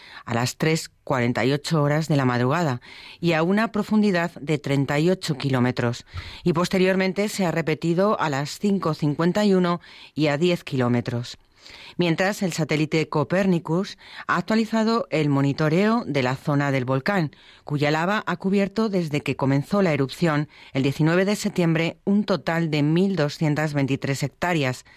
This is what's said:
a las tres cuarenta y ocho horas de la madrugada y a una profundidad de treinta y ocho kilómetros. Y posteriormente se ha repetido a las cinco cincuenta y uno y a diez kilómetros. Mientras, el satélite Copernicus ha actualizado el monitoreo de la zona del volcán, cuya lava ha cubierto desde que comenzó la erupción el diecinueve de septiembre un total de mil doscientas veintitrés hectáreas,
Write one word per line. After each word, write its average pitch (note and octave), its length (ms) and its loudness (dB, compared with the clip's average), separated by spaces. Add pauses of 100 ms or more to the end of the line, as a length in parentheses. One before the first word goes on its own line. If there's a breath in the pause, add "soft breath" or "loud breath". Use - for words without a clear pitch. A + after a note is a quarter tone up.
(240 loud breath)
a A#2 100 -4
las A#2+ 220 -2
tres D#3+ 360 -2 (100)
cuarenta A#2+ 420 0
y C3 60 2
ocho D3 320 0
horas D3 240 0
de D3+ 100 2
la C3+ 100 2
madrugada B2+ 540 0 (380 loud breath)
y E3+ 140 0
a D#3 100 2
una G#3 300 0
profundidad G#3 600 2
de D3 240 -2
treinta C#3 420 0
y E3+ 100 4
ocho F#3 260 -2
kilómetros. B2 720 0 (380 loud breath)
Y F3 80 2
posteriormente F#3+ 760 0
se G3 160 -2
ha E3 60 2
repetido E3 680 0
a D#3 100 0
las C#3+ 300 -4
cinco F#3+ 340 0
cincuenta E3 500 0
y G3 100 4
uno F3 260 2 (340 loud breath)
y D3+ 140 2
a C#3+ 100 2
diez F3 240 2
kilómetros. A#2+ 760 -2 (580 loud breath)
Mientras, F3+ 460 0
el F3 100 0
satélite D#3 560 0
Copernicus E3+ 880 0 (300 loud breath)
ha D3+ 80 2
actualizado A3 760 0
el D3 180 0
monitoreo D#3 800 2
de C#3+ 160 -2
la B2+ 140 0
zona C#3+ 340 0
del C3 140 -2
volcán, C3+ 480 -2 (320 loud breath)
cuya D3 260 0
lava F3 340 0
ha F3 120 -4
cubierto G3 520 0
desde E3 340 -2
que C3+ 120 -4
comenzó C#3 480 0
la F3 100 2
erupción D3 560 0 (260 loud breath)
el C3+ 100 0
diecinueve D#3+ 400 2
de G#3 100 0
septiembre E3 680 0
un G3+ 180 2
total E3 480 -2
de D3 140 2
mil F3+ 320 2
doscientas D3 580 0
veintitrés C3+ 480 -2
hectáreas, D3 640 -2 (120 loud breath)